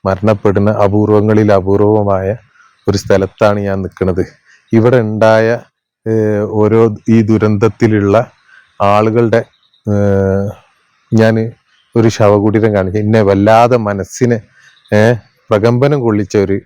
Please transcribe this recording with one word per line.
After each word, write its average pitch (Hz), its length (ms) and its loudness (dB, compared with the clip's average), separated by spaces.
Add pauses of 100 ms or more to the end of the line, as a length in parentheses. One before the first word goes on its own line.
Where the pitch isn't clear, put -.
മരണപ്പെടുന്ന 101 640 -2 (140)
അപൂർവങ്ങളിൽ 104 720 0
അപൂർവമായ 101 680 -2 (580)
ഒരു 95 160 -2
സ്ഥലത്താണ് 104 560 -2 (100)
ഞാൻ 98 160 -6
നിൽക്കുന്നത്. 92 400 -4 (480)
ഇവിടെ 120 360 2
ഉണ്ടായ, 110 400 2 (580)
ഏഹ്, 107 400 -2 (140)
ഓരോ 107 200 2 (340)
ഈ 113 40 4 (100)
ദുരന്തത്തിലുള്ള 107 880 0 (760)
ആളുകളുടെ, 110 500 0 (440)
ഏഹ്, 98 640 -2 (640)
ഞാൻ 110 240 2 (580)
ഒരു 117 220 2
ശവകുടീരം 107 600 2
കാണിച്ചു. 95 280 -2
എന്നെ 110 240 2
വല്ലാതെ 110 480 4 (120)
മനസ്സിനെ, 104 500 -4 (540)
ഏഹ്, 110 220 2 (360)
പ്രകമ്പനം 123 560 0
കൊള്ളിച്ച 104 280 -2 (100)
ഒരു 98 220 -4